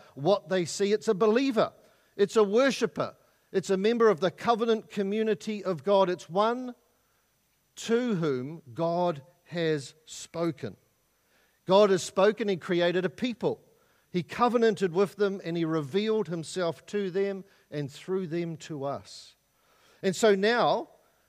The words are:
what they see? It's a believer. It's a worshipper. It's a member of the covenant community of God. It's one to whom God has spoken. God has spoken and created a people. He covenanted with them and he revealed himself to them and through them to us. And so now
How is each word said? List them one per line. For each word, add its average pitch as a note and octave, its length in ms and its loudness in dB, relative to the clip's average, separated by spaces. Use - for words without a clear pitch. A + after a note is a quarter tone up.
what F3 320 0
they F#3 160 0
see? G3+ 280 -2
It's G#3 140 -2
a A3 80 2
believer. A3 580 2
It's G3+ 180 0
a A3 80 6
worshipper. G#3 720 0
It's - 180 -2
a F#3+ 60 2
member A3+ 320 4
of F#3 100 4
the F3+ 140 0
covenant A3+ 580 -2
community G#3 720 -4
of F3+ 220 -4
God. G3 260 4
It's F3+ 180 -8
one A#3+ 460 -2
to A#3 400 0
whom D3+ 440 -4
God E3+ 480 -2
has D#3 500 -4
spoken. E3 720 -8
God G3 260 6
has F#3+ 120 2
spoken G#3 460 2
and F#3 120 -2
created F3 440 0
a F#3 60 -2
people. G3+ 500 -6
He F3+ 140 -4
covenanted A3 680 0
with F#3+ 220 0
them G3 300 -2
and E3 120 -6
he E3+ 80 -2
revealed F#3 640 -2
himself E3+ 600 -6
to G#3 220 -4
them G3 360 -4
and D3 200 -6
through F#3 380 -6
them E3+ 280 -6
to C#3+ 280 -12
us. B2 500 -10
And F#3+ 120 0
so G#3+ 220 6
now G#3 520 2